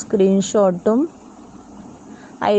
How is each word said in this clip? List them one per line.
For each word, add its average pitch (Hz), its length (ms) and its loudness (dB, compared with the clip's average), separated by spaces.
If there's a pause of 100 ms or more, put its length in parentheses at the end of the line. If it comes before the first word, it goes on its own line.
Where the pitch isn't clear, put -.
സ്ക്രീൻഷോട്ടും 196 1000 0 (1500)
ഐ 208 120 2